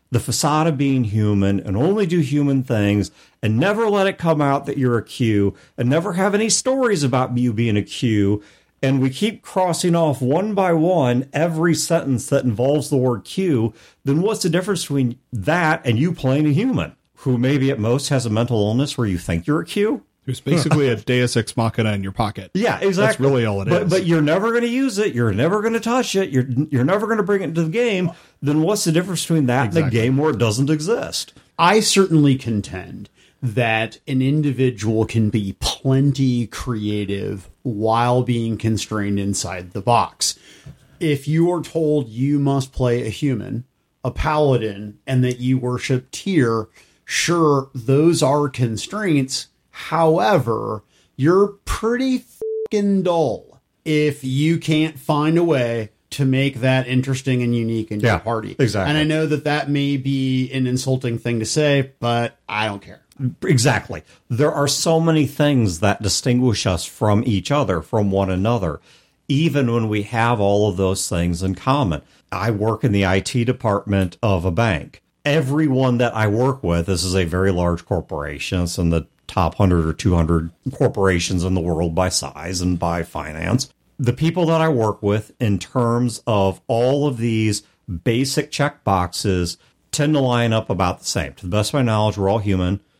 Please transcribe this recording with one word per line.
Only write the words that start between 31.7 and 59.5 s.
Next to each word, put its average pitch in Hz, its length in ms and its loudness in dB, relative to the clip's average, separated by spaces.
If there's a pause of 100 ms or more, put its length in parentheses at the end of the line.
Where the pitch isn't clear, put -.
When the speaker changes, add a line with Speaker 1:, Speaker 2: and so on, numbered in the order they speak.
Speaker 3:
certainly 160 560 4
contend 101 760 -6 (320)
that 113 560 -2 (100)
an 131 140 0
individual 123 840 0
can 110 240 0
be 101 320 -2
plenty 131 840 0
creative 101 1040 -6 (120)
while 117 600 2
being 113 340 -2
constrained 107 640 -2
inside 92 520 -6
the 98 100 -8
box. - 560 0 (640)
If 147 280 -2
you 165 240 2
are 170 80 -2
told 151 480 -2
you 135 300 0
must 139 340 0
play 120 340 0
a 110 40 -4
human, 110 540 -4 (380)
a 127 80 -4
paladin, 110 960 0
and 127 160 2
that 123 180 0
you 127 180 0
worship 123 520 -4
Tyr, 117 600 0 (340)
sure, 151 680 2
those 135 480 2
are 143 260 2
constraints. 135 1000 -2 (280)
However, 160 1080 0 (320)
you're 180 320 4 (160)
pretty 254 600 -2 (460)
fucking 202 320 2
dull 165 580 -2 (240)
if 151 380 0
you 147 360 0
can't 156 420 0
find 151 360 0
a 175 60 4
way 120 480 0 (200)
to 143 140 -4
make 135 360 0
that 131 260 2
interesting 127 560 0
and 120 140 0
unique 113 340 -2
in 107 80 -4
your 110 140 2
Speaker 1:
Yeah, 87 60 2
Speaker 3:
party. 110 380 -6
Speaker 1:
exactly. 104 320 0
Speaker 3:
And 151 80 0
I 151 60 2
know 156 240 0
that 147 160 -2
that 147 260 -2